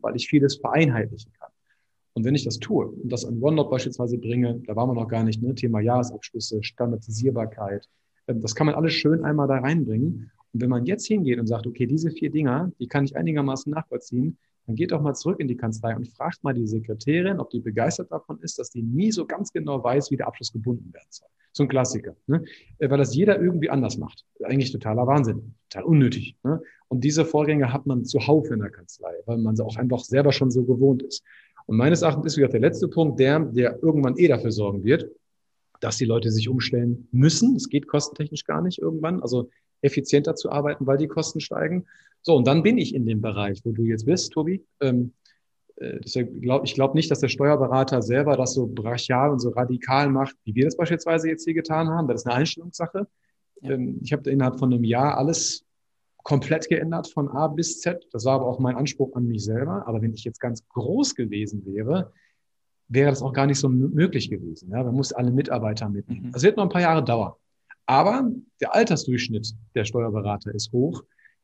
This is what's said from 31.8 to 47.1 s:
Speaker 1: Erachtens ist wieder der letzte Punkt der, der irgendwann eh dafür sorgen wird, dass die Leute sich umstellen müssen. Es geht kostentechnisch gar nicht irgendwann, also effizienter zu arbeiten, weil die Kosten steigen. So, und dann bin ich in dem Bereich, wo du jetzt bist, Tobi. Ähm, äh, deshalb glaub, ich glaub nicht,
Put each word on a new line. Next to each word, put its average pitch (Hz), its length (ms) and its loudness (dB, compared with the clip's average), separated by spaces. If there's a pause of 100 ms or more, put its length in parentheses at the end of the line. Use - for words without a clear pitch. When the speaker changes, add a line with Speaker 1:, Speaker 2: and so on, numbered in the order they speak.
Speaker 1:
Erachtens 151 240 2
ist 147 100 -2
wieder 139 120 6
der 117 120 2
letzte 170 280 2
Punkt 156 300 2
der, 139 220 4
der 120 420 0
irgendwann 143 340 2
eh 170 120 6
dafür 113 240 2
sorgen 101 320 -2
wird, 131 260 2 (680)
dass 110 160 -4
die 131 80 -2
Leute 113 260 2
sich 110 180 0
umstellen 120 640 -2
müssen. 165 460 4
Es - 120 -4
geht 143 200 -2
kostentechnisch 147 560 -4
gar 156 180 -2
nicht 180 160 -2
irgendwann, 165 420 -4
also 120 300 -2 (320)
effizienter 143 540 2
zu - 140 -6
arbeiten, 143 360 -2
weil 139 120 4
die 156 100 0
Kosten 156 320 -4
steigen. 160 460 -4 (360)
So, 165 140 6
und 123 100 4
dann 147 160 6
bin 226 160 6
ich 151 160 0
in 127 100 0
dem 110 160 0
Bereich, 101 440 -2
wo 117 80 -2
du 113 100 -2
jetzt 113 240 -2
bist, 180 260 0
Tobi. 170 320 -2 (160)
Ähm, 123 320 0 (640)
äh, - 240 -8
deshalb - 400 -6
glaub, 127 240 0
ich - 100 -6
glaub 135 200 2
nicht, 160 160 2